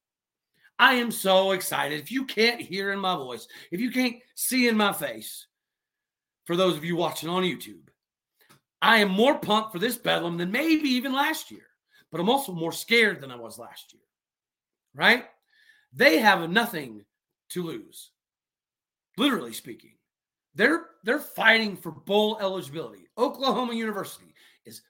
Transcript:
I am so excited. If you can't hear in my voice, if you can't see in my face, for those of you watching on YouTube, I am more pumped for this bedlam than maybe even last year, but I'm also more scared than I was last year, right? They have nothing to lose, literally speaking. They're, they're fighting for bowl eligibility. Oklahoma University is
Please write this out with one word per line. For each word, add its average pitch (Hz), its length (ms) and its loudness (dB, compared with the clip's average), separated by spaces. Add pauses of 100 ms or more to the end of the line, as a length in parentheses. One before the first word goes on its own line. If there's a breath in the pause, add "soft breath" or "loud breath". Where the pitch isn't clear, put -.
(800 soft breath)
I 254 160 6
am 233 160 0
so 190 400 4
excited. 147 480 -2
If 143 120 -14
you 262 140 -4
can't 233 340 0
hear 196 320 -6
in 202 80 -4
my 185 160 -2
voice, 123 320 -10 (220 loud breath)
if 175 100 -6
you 233 120 -2
can't 247 240 0 (180 soft breath)
see 247 340 0
in 233 80 4
my 208 160 4
face, 131 540 -8 (1000)
for 170 100 -4
those 180 200 2
of 151 80 -10
you 170 120 -4
watching 160 340 -2
on 185 140 0
YouTube, 104 400 -6 (1000 soft breath)
I 226 160 6
am 202 120 4
more 233 280 4
pumped 220 340 -2
for 175 80 -10
this 233 180 -2
bedlam 170 400 -2
than 175 140 -4
maybe 302 380 0
even 254 240 -2
last 302 380 -4
year, - 160 -20 (440 soft breath)
but 160 80 -8
I'm 180 100 0
also 269 220 0
more 165 200 -4
scared 208 500 0
than 131 100 -14
I 123 40 -14
was 113 240 -16
last - 340 -20
year, - 80 -20 (960)
right? 208 300 4 (680 soft breath)
They 269 260 6
have 190 300 4
nothing 151 560 -2 (440)
to 180 140 -6
lose, 131 480 -14 (1080)
literally 202 360 0
speaking. - 440 -16 (580)
They're, 285 300 2 (180)
they're 254 160 0
fighting 220 580 2
for 170 140 -10
bowl 214 500 2
eligibility. 143 640 -6 (100)
Oklahoma 247 580 0
University 208 580 -8 (320 soft breath)
is - 240 -20